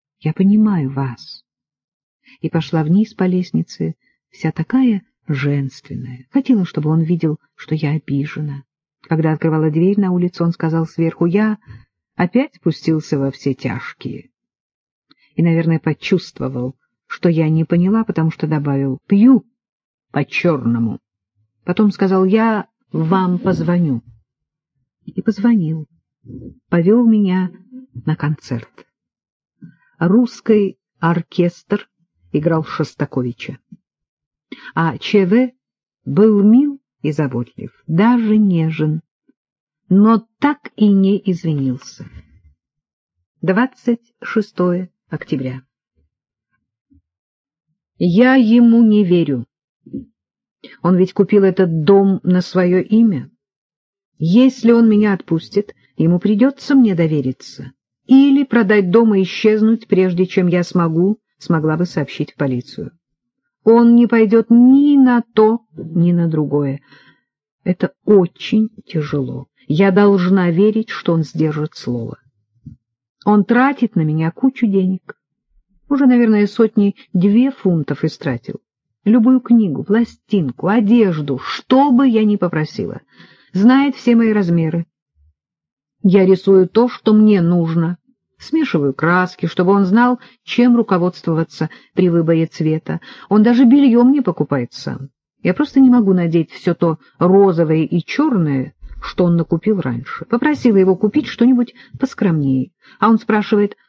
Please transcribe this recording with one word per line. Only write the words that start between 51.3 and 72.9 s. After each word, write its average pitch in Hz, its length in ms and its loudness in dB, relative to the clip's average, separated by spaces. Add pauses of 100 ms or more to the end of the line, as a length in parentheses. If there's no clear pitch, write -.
этот 180 400 0
дом 196 380 2
на 180 200 0
своё 180 400 0
имя. 190 500 0 (920)
Если 233 480 2
он 233 160 4
меня 208 260 2
отпустит, 180 600 -6 (240)
ему 170 220 2
придётся 226 560 0
мне 233 180 4
довериться. 143 800 -4 (340)
Или 277 380 4
продать 208 480 0
дом 220 240 4
и 190 80 2
исчезнуть, 220 640 0
прежде 185 400 0
чем 180 180 -2
я 175 180 0
смогу, 170 560 -2 (200)
смогла 156 360 -2
бы 175 120 -2
сообщить - 460 -8
в - 20 -20
полицию. 131 560 -8 (720)
Он 233 320 4
не 240 100 6
пойдёт 226 460 2
ни 269 440 6
на 247 280 4 (100)
то, 220 280 2 (120)
ни 170 380 -2
на 170 160 0
другое. 143 540 -4 (840)
Это - 300 -4 (120)
очень 208 640 0 (160)
тяжело. 135 600 -8 (180)
Я 180 240 0
должна 190 640 2
верить, 214 400 0
что - 220 -4
он 165 100 0
сдержит 151 500 -4
слово. 120 460 -10 (1080)